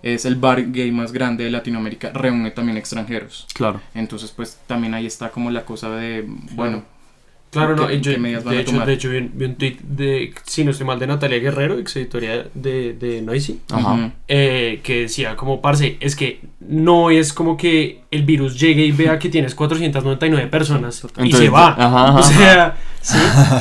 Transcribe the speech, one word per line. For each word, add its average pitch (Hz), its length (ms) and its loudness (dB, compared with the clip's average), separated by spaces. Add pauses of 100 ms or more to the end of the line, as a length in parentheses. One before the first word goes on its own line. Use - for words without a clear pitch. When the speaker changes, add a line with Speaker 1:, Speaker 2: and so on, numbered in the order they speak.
Speaker 1:
es 120 220 -4
el 127 100 0
bar 127 360 0
gay 123 200 -4
más 117 200 -4
grande 120 340 -4
de 117 40 -4
Latinoamérica, 117 640 -6
reúne 120 380 -2
también 117 260 -4
extranjeros. 110 800 -10
Speaker 2:
Claro. 101 260 -4 (140)
Speaker 1:
Entonces, 110 400 -10
pues, 117 320 -14
también 117 260 -4
ahí 113 140 -6
está 113 240 -12
como 120 180 -6
la 120 160 -6
cosa 110 240 -12
de, 113 340 -8 (300)
bueno, 113 300 -6 (680)
Speaker 3:
Claro, 156 240 0
no, 151 120 0
Speaker 1:
¿qué, - 80 -4
Speaker 3:
y 139 40 -2
yo, 139 140 -2
Speaker 1:
qué 120 40 -2
medidas 117 280 -4
van 120 80 -2
Speaker 3:
de 127 60 0
Speaker 1:
a - 20 -2
Speaker 3:
hecho, 123 100 -4
Speaker 1:
tomar? - 160 0
Speaker 3:
de 135 60 0
hecho, 127 160 -4
vi 127 80 -4
un, 123 160 -6
vi 131 100 -8
un 127 120 -6
tuit 135 260 -6
de, 139 520 -4 (120)
si - 180 -4
no 143 80 2
estoy 139 160 -4
mal, 127 120 -4
de 127 80 -4
Natalia 143 300 -2
Guerrero, 139 420 -2
ex - 180 -10
editorial 117 560 -6
de, 127 400 -6
de 117 280 -6
Noisy, 127 380 -4 (100)
Speaker 2:
Ajá. 110 240 0
Speaker 1:
Ujú. 117 180 -2 (180)
Speaker 3:
eh, 127 520 0
que 120 200 -2
decía 113 340 -6
como, 131 260 -4
"Parce, 143 380 0
es 139 160 -4
que 131 240 -4 (220)
no 165 500 4
es 160 220 4
como 165 240 -2
que 160 520 0
el 151 140 -2
virus 139 340 0
llegue 156 280 4
y 151 80 2
vea 156 260 2
que 175 80 -6
tienes 143 260 0
cuatrocientas 151 520 -2
noventa 135 220 -2
y - 20 2
nueve 135 180 2
personas 147 560 -2
y 123 40 -14
Speaker 2:
Entonces, 123 320 2
Speaker 3:
se 117 100 8
va". 170 240 8
Speaker 2:
ajá, 123 340 4
ajá. 139 120 8
Speaker 3:
O 135 40 8
sea, 175 540 8 (240)
sí, - 160 0 (440)